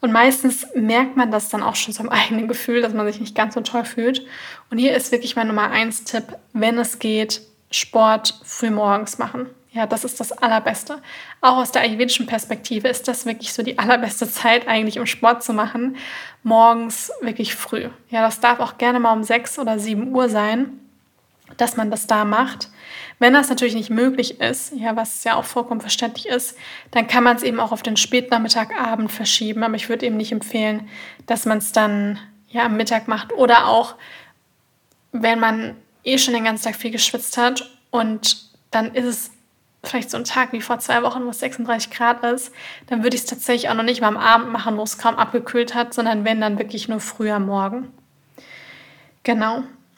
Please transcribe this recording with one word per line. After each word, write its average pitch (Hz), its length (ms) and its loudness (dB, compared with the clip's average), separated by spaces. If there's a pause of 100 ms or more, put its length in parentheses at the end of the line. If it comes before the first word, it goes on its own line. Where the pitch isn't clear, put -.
Und 233 120 2
meistens 254 520 4 (100)
merkt 247 420 2
man 240 120 2
das 214 200 0
dann 208 120 -4
auch - 140 0
schon - 180 -4
so - 80 -10
im 226 80 -6
eigenen 220 380 0
Gefühl, 240 340 0
dass 220 120 0
man 214 120 0
sich 208 140 -4
nicht - 160 -8
ganz 214 180 0
so 240 80 -4
toll 233 220 -2
fühlt. 240 420 -2 (440)
Und 226 80 -4
hier 254 180 4
ist - 160 -2
wirklich 240 240 -2
mein 226 120 0
Nummer 208 220 0
eins 226 360 -2
Tipp, 220 180 -4 (300)
wenn 226 260 2
es 233 200 -4
geht, 214 420 -2 (280)
Sport 220 760 2
frühmorgens 208 720 0
machen. 247 320 -6 (220)
Ja, 226 140 -2
das 220 200 -4
ist 254 140 -8
das 233 120 -6
Allerbeste. 226 680 0 (420)
Auch 254 160 6
aus 254 140 0
der - 120 2
ayurvedischen 233 420 0
Perspektive 220 600 -4
ist 247 200 -2
das 247 200 -4
wirklich 226 260 -6
so - 80 -6
die 226 160 -4
allerbeste 233 500 0
Zeit 233 400 2
eigentlich, 220 300 0
um 240 80 -4
Sport 240 380 2
zu 233 100 -4
machen. 233 440 -2 (440)
Morgens 233 680 4 (100)
wirklich 226 320 -4
früh. - 360 -6 (200)
Ja, 226 120 2
das 220 180 4
darf 240 220 4
auch - 180 -6
gerne 247 200 2
mal 233 140 4
um 220 100 0
sechs 240 360 0
oder 226 180 0
sieben 220 380 -2
Uhr 254 120 4
sein, 220 520 0 (800)
dass 240 200 0
man 214 140 0
das 214 160 -6
da 214 180 4
macht. 220 440 0 (500)
Wenn 247 140 8
das 269 160 6
natürlich 240 260 0
nicht 214 140 -4
möglich 254 500 0
ist, 233 340 -2
ja, 226 220 -4
was 226 280 -4
ja 226 120 2
auch 226 100 -2
vollkommen 240 360 -4
verständlich 226 460 -6
ist, 254 280 -4 (360)
dann 226 160 2
kann 247 160 4
man's 240 200 6
eben 233 160 0
auch 226 120 0
auf 220 120 -6
den 214 140 -2
Spätnachmittag, 233 800 0
Abend 226 360 -2
verschieben. 220 520 -2
Aber 220 120 0
ich 214 140 -8
würd 226 120 -2
eben 233 160 -2
nicht 214 140 -4
empfehlen, 214 560 -2 (400)
dass 226 180 -2
man's 214 280 0
dann, 208 440 2 (300)
ja, 240 180 0
am 214 120 0
Mittag 220 300 0
macht. 220 260 -4
Oder 240 340 6
auch, 226 280 2 (1160)
wenn 226 280 2
man 220 360 0 (280)
eh 262 140 2
schon 254 160 2
den 226 120 0
ganzen 220 180 -2
Tag 220 120 -4
viel 226 160 -6
geschwitzt - 460 -2
hat 247 320 0 (220)
und 220 580 -2 (220)
dann 220 240 -2
ist 247 100 0
es 233 260 -6 (520)
vielleicht - 280 -6
so - 60 -6
ein 240 80 -6
Tag 247 280 -2
wie 226 80 -6
vor 233 180 -4
zwei 240 240 0
Wochen, 254 220 -2
wo 240 40 -4
es 233 100 -10
sechsunddreißig 233 520 -4
Grad 240 320 0
ist, 247 300 -2 (340)
dann 226 160 -2
würd 247 100 2
ich's 247 120 -4
tatsächlich 240 440 -2
auch 226 60 2
noch 226 80 0
nicht 240 180 0
mal 226 60 4
am 208 100 0
Abend 233 340 4
machen, 220 260 -2
wo 214 60 -2
es 214 140 -8
kaum - 180 2
abgekühlt 240 580 0
hat, 240 200 -2
sondern 220 320 0
wenn, 220 160 0
dann 208 180 -2
wirklich 208 280 -8
nur 220 120 -4
früh 214 320 -4
am 202 160 -2
Morgen. 202 440 -4 (1300)
Genau. 226 400 0 (340)